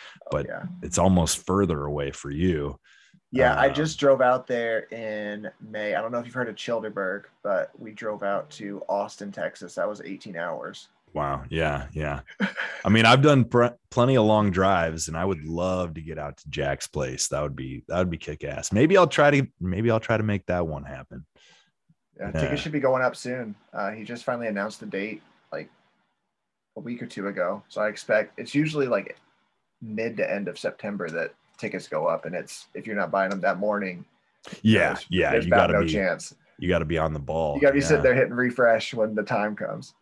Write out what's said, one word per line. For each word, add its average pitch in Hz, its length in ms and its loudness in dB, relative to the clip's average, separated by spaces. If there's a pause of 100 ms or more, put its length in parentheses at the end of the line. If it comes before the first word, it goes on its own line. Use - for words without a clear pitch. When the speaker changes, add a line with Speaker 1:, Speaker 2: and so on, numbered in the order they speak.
(220)
Speaker 1:
Oh, - 100 -18
Speaker 2:
but 71 160 -2
Speaker 1:
yeah. - 160 -10 (180)
Speaker 2:
it's - 160 -4
almost 90 480 4
further 87 380 0
away 73 260 -4
for 71 220 -12
you. 73 440 0 (540)
Speaker 1:
Yeah, 123 240 4
I 135 140 4
Speaker 2:
Um, 135 60 0
Speaker 1:
just 156 260 -2
drove 135 200 6
out 127 280 4
there 117 440 -2
in 107 560 -8 (120)
May. 104 340 -6
I 95 80 0
don't 113 80 -6
know 120 80 -4
if 120 80 -6
you've 120 80 -18
heard 123 140 -2
of 104 80 -10
Childerberg, 101 720 -4 (180)
but 98 340 0
we 107 140 -14
drove 107 320 -8
out 98 260 -4
to 101 380 -10
Austin, 101 420 -4
Texas. 87 460 -8
That 90 120 -2
was 104 140 -8
eighteen 95 340 -12
hours. 82 520 -8 (260)
Speaker 2:
Wow. 71 360 -4
Yeah. 73 420 -2
Yeah. 71 280 -4 (200)
Speaker 1:
<laughs> - 460 -6
Speaker 2:
I - 20 4
mean, 113 160 8
I've 127 160 10
done 143 240 8
pr-, 120 220 4 (240)
plenty 127 260 4
of 110 80 6
long 107 260 6
drives, 87 580 2
and 80 80 -6
I 87 100 -2
would 82 180 -2
love 87 500 -2
to 82 60 -10
get 78 180 -10
out 73 200 -10
to - 100 -18
Jack's 69 380 -4
place. 65 420 -4
That 71 140 -2
would 71 120 -6
be, 65 340 -10
that 85 100 -2
would 92 100 2
be 82 80 -4
kick - 280 -10
ass. - 280 -6
Maybe 156 240 6
I'll 175 100 8
try 147 240 6
to, 139 160 4 (140)
maybe 92 300 0
I'll 110 100 4
try 113 160 0
to 110 60 2
make 104 240 -2
that 87 200 0
one 71 180 -8
happen. 69 420 -14 (920)
Speaker 1:
Yeah, - 160 -6
Speaker 2:
Yeah. 160 60 2
Speaker 1:
tickets 143 220 0
should 156 100 -6
be 147 80 0
going 131 220 4
up 123 120 2
soon. 123 400 -8 (200)
Uh, 101 160 -4
he 110 140 -12
just 117 200 -12
finally 120 240 -4
announced 104 320 -4
the 113 60 -14
date, 101 360 -6 (300)
like, 78 160 -10 (1080)
a 107 40 -14
week 120 220 -10
or 113 40 -10
two 101 220 -8
ago. 95 400 -4
So - 140 -6
I 107 60 0
expect 107 500 -2
it's 117 160 -10
usually, 147 320 2
like, 104 320 -2 (640)
mid 113 340 -6
to - 140 -2
end 98 180 -2
of 87 100 -8
September 98 520 -6
that 82 240 -6 (240)
tickets 95 300 -8
go 78 180 -2
up, 82 180 0
and 85 100 -8
it's, - 380 -10
if - 140 -12
you're 107 100 -6
not 90 140 -2
buying 95 180 0
them 98 140 -4
that 95 160 2
morning, 101 460 -2 (580)
Speaker 2:
Yeah, 101 320 4
Speaker 1:
there's, - 160 -10
Speaker 2:
yeah, 85 220 2
Speaker 1:
there's 113 120 2
Speaker 2:
you 87 80 0
Speaker 1:
about 117 160 6
Speaker 2:
gotta 85 120 2
Speaker 1:
no 85 40 2
Speaker 2:
be, 80 80 0
Speaker 1:
chance. 90 420 -2 (240)
Speaker 2:
you 87 120 -2
gotta 82 160 2
be 82 100 -2
on 78 160 2
the 76 80 -6
ball. 76 360 -2
Speaker 1:
You 71 40 -2
gotta 139 140 6
be 143 60 4
Speaker 2:
Yeah. 135 60 0
Speaker 1:
sitting 139 160 4
there 127 120 6
hitting 123 180 2
refresh 120 600 2
when 110 200 0
the 107 80 -2
time 107 320 -2
comes. 104 480 -8